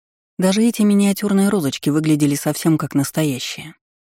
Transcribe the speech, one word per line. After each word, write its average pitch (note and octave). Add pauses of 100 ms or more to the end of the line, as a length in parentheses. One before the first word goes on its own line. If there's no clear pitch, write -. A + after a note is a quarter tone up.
(400)
Даже G3
эти A#3
миниатюрные G3+
розочки D3+
выглядели D3+
совсем D#3
как -
настоящие. C#3+ (260)